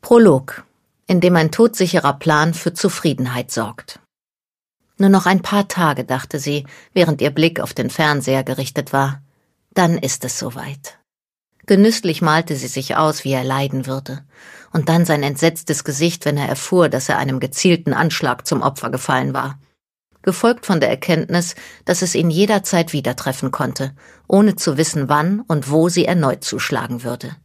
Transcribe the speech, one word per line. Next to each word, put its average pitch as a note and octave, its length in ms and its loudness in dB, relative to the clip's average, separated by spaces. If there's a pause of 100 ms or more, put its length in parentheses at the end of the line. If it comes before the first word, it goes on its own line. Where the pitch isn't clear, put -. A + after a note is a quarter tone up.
(120)
Prolog, F#3+ 540 6 (400)
in F3+ 160 2
dem F3+ 140 4
ein D#3+ 140 4
todsicherer F3+ 600 2
Plan D#3 400 2
für E3+ 220 -4
Zufriedenheit B2+ 760 -2
sorgt. - 480 -8 (1000)
"Nur G3 100 6
noch F#3+ 160 6
ein F#3 160 2
paar G3+ 280 -2
Tage", D3 360 0
dachte C3 340 -6
sie, C#3+ 280 -4 (260)
während E3 300 2
ihr C#3+ 80 0
Blick D#3+ 300 0
auf - 120 -8
den A#2+ 160 -4
Fernseher C#3 560 0
gerichtet C#3 480 -6
war. C#3 300 0 (500)
"Dann E3+ 240 2
ist - 300 -6
es - 120 -8
soweit." B2+ 600 -12 (680)
Genüsslich G3+ 560 4
malte D#3+ 360 2
sie C3 100 -8
sich - 280 -6
aus, D#3 300 0
wie C3+ 80 -2
er B2+ 100 -2
leiden C3+ 440 -2
würde. C3+ 360 -8 (480)
Und D#3+ 200 -2
dann E3+ 160 4
sein D3+ 160 2
entsetztes D3 600 -2
Gesicht, D#3+ 440 -2
wenn D3 100 0
er C#3 100 -2
erfuhr, E3+ 440 2
dass - 180 -4
er C#3+ 80 0
einem C3 240 -2
gezielten E3+ 540 0
Anschlag D3+ 520 -2
zum C#3 140 -2
Opfer B2+ 300 -4
gefallen C3+ 420 -2
war. C3+ 260 -6 (640)
Gefolgt A#3 460 0
von G3 140 2
der - 100 2
Erkenntnis, E3+ 640 -2 (320)
dass F3+ 160 0
es F3 120 -2
ihn E3+ 140 2
jederzeit F#3+ 640 0
wieder C#3 240 -2
treffen - 340 -4
konnte, C3+ 460 -4 (320)
ohne G3+ 280 4
zu C#3+ 200 -2
wissen, D3+ 320 -2
wann E3 320 2
und C#3+ 300 -4
wo D#3+ 180 4
sie F3 160 0
erneut D#3 400 0
zuschlagen B2 580 -6
würde. B2 320 -8 (100)